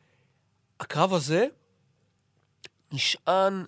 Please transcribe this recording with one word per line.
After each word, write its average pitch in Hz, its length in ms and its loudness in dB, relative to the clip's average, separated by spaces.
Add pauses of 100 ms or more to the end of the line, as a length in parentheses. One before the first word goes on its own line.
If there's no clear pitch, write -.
(800)
הקרב 185 340 0
הזה 165 320 0 (1500)
נשען 190 760 0